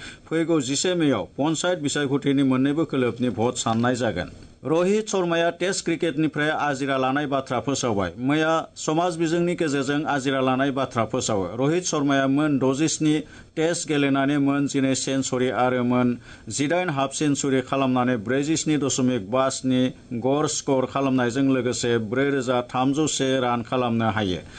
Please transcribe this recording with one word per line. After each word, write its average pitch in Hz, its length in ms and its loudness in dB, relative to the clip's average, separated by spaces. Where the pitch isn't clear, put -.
फैगौ 160 340 0
जिसे 139 340 0
मेयाव 135 340 2
पन्सायत 160 400 0
बिसायख'थिनि 139 640 0
मोननैबो 139 420 2
खोलोबनि 123 460 0
भट 113 320 0
साननाय 120 320 0
जागोन। 104 360 -2
रहित 185 440 0
शर्माया 170 400 0
टेस्ट 180 240 -2
क्रिकेटनिफ्राय 156 680 -2
आजिरा 139 460 -2
लानाय 131 300 0
बाथ्रा 135 340 -2
फोसावबाय। 110 580 -2
मैया 151 340 2
समाज 170 400 0
बिजोंनि 170 380 0
गेजेरजों 147 540 0
आजिरा 135 320 0
लानाय 131 320 2
बाथ्रा 123 320 -2
फोसावो। 107 400 0
रहित 165 240 2
शर्माया 139 420 2
मोन 143 320 2
द'जिस्नि 147 540 2
टेस्ट 165 320 0
गेलेनानै 139 520 2
मोन 139 260 2
जिनै 135 280 0
सेन्चुरि 131 540 0
आरो 127 200 2
मोन 123 320 2
जिदाइन 165 420 0
हाफ 139 220 -2
सेन्चुरि 143 560 0
खालामनानै 127 560 2
ब्रैजिस्नि 147 540 0
दशमिक 127 520 0
बा 131 180 2
स्नि 127 340 0
गर 147 220 2
स्कर 131 380 0
खालामनायजों 131 580 2
लोगोसे 120 400 0
ब्रै 131 220 0
रोजा 127 300 0
थामजौ 135 340 2
से 135 220 0
रान 120 280 0
खालामनो 117 480 0
हायो। 92 240 -2